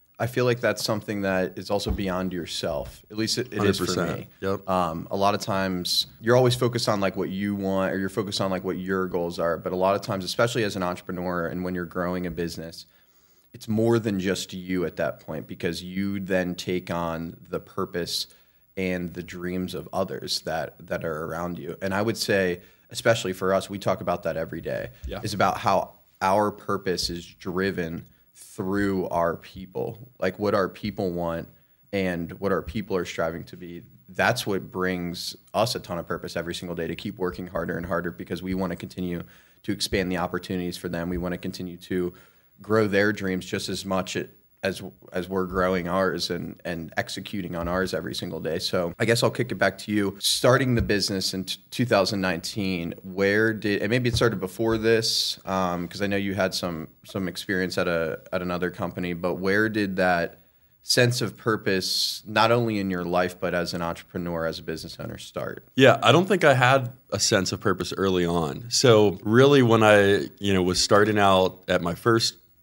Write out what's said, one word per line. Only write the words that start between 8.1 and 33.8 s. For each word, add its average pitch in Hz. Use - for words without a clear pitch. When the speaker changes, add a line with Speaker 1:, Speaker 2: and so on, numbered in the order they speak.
Speaker 1:
on, 98
like, 90
what 90
your 92
goals 87
are. 85
But 87
a -
lot 92
of 101
times, 95
especially 120
as 101
an 95
entrepreneur 90
and 90
when 90
you're 87
growing 90
a 85
business, 82
it's -
more 113
than 104
just 92
you 90
at 80
that 78
point, 78
because 85
you 98
then 92
take 90
on 82
the 90
purpose -
and 90
the 87
dreams 90
of 76
others -
that, 80
that 85
are 80
around 85
you. 78
And 95
I 98
would 107
say, 92
especially 117
for 95
us, 95
we 98
talk 95
about 87
that 80
every 82
day. 58
Speaker 2:
Yeah. 98
Speaker 1:
It's 101
about 95
how 98
our 101
purpose 95
is 85
driven 87
through 98
our 85
people, -
like, 95
what 104
our 95
people 101
want 85
and 90
what 95
our 85
people 98
are 87
striving 82
to -
be. 87